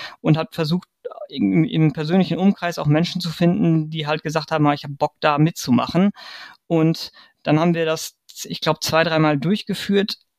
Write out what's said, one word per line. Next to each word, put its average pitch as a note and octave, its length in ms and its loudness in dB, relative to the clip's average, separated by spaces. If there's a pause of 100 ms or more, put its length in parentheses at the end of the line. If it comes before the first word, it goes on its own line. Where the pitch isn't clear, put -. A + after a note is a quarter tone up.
(220)
und D#3 160 2
hat - 160 -6
versucht, E3 340 -4 (400)
im, G#2 360 2
im D#3 300 2
persönlichen E3+ 440 0
Umkreis F3+ 400 0
auch E3 80 -6
Menschen D#3 340 2
zu F3 100 -6
finden, E3 600 2
die D#3 160 -6
halt D#3 160 -2
gesagt D#3 300 -6
haben, D3+ 160 2
"Ah, D3 60 4
ich D3 100 -6
hab D3 140 -10
Bock, - 240 -2
da D3+ 180 2
mitzumachen." D#3 720 2 (560)
Und D#3+ 440 0 (300)
dann D3+ 180 2
haben E3+ 140 2
wir E3 120 -2
das, D#3+ 300 -6 (280)
ich - 180 -10
glaub, D#3 220 -2
zwei, D#3+ 200 2
dreimal D#3 360 2
durchgeführt, G3 760 -2 (220)